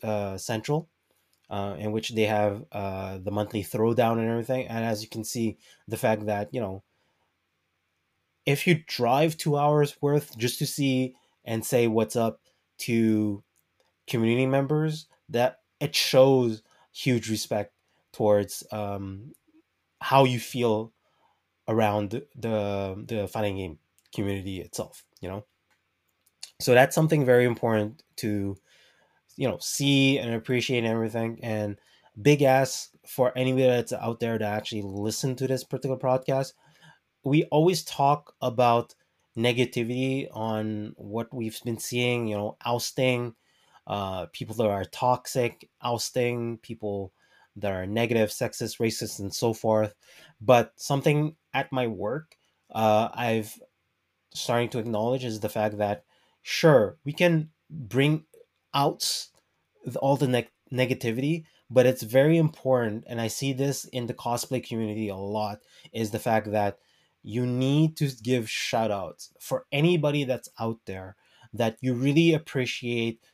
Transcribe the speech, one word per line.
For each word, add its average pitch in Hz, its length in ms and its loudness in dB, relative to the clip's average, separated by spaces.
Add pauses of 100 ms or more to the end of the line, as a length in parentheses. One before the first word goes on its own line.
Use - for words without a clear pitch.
uh, 101 360 -4
Central, 147 500 -4 (640)
uh, 98 280 -6
in 104 140 -6
which 110 240 -4
they 110 80 2
have, 104 480 0
uh, 95 460 -8
the 95 120 -6
monthly 104 320 -2
throwdown 113 580 2
and 113 100 0
everything. 117 380 -4
And 113 180 -4
as 110 180 -2
you 110 60 -16
can 110 160 -10
see, 113 320 -4 (300)
the 110 100 -6
fact 107 300 0
that, 104 260 -4
you 123 80 -4
know, 95 200 -8 (1600)
if 143 200 2
you 165 220 4
drive 139 480 2
two 147 220 0
hours 147 440 4
worth 143 360 0
just 120 220 -2
to 147 60 -2
see 131 500 0 (280)
and 113 220 -4
say 120 220 4
what's 110 280 0
up 113 240 0 (400)
to 107 640 0 (640)
community 120 380 2
members, 151 600 0 (200)
that 120 320 0 (220)
it - 120 -4
shows 131 720 4 (300)
huge 117 360 0
respect 107 440 -4 (400)
towards, 104 580 2
um, 101 640 -8 (640)
how 135 240 4
you 123 160 2
feel 113 540 -2 (760)
around 107 540 2 (140)
the, 101 720 -4
the 104 220 -4
fighting 104 300 -2
game 90 220 -8 (360)
community 98 460 -4
itself, - 420 -12 (160)
you 90 80 -10
know? 98 160 -8 (1200)
So 127 120 4
that's 131 220 6
something 156 300 2
very 123 180 6
important 113 580 0 (160)
to, 101 380 -4 (800)
you 131 140 0
know, 92 100 -4
see 139 600 4
and 117 140 -4
appreciate 120 520 -2
and - 20 2
everything. 113 560 -2
And 107 340 -4 (420)
big 143 240 6
ass 131 460 4 (160)
for 123 320 0
anybody 131 280 2
that's 123 260 2
out 113 300 -4
there 117 160 -2
to 107 80 -2
actually 104 380 -4
listen 104 520 -4
to 131 120 -4
this 127 180 -2
particular 131 320 -6
podcast. 131 560 0 (720)
We 151 200 2
always 160 380 2
talk 147 580 0
about 120 540 2 (420)
negativity 123 920 -2
on 107 640 -6
what 110 380 -10
we've 113 320 -8
been 117 140 -6
seeing, 123 480 -2
you 104 100 -4
know, 104 180 -6 (100)
ousting, 120 720 -2 (500)
uh, 95 420 -6
people 104 280 -12
that 113 120 2
are 98 180 0
toxic, - 840 -2 (140)
ousting 120 760 -2
people 101 560 -8 (440)
that 98 140 -2
are 92 140 -4
negative, 110 440 2
sexist, - 500 -6
racist, 113 400 -2
and 98 140 -8
so 117 200 0
forth. 110 400 0 (480)
But 120 340 6
something 147 600 0 (180)
at 135 180 -4
my 127 160 0
work, 110 500 -6 (340)
uh, 110 420 4
I've 113 460 -2 (760)
starting 120 360 0
to 123 100 -4
acknowledge 117 460 -2
is 107 140 -6
the 104 100 -4
fact 107 300 -2
that, 104 240 -2 (380)
sure, 127 640 4
we 147 100 -8
can 160 360 2 (200)
bring 147 560 0 (480)
out - 540 -2 (560)
th-, 117 120 -10
all 139 220 2
the 143 100 2
neg-, 120 240 0 (200)
negativity, 127 760 0 (240)
but 123 160 6
it's 127 180 2
very 135 340 6
important, 123 720 2
and 117 120 -6
I 113 100 -2
see 135 240 -4
this 139 320 -2
in 123 200 -6
the 113 80 -6
cosplay 120 500 -4
community 110 440 -4
a 98 80 -6
lot, 104 440 -6 (320)
is 110 200 -4
the 110 80 -4
fact 110 320 0
that 104 260 0 (460)
you 120 240 -4
need 139 500 2
to 143 140 -2 (100)
give 117 280 0
shout 113 420 -2
outs - 480 -8
for - 320 -6
anybody 147 540 2
that's 123 240 -4 (100)
out 113 260 -4
there 95 300 -12 (380)
that 110 280 -2
you 131 120 -2
really 143 400 4
appreciate 120 840 -4 (140)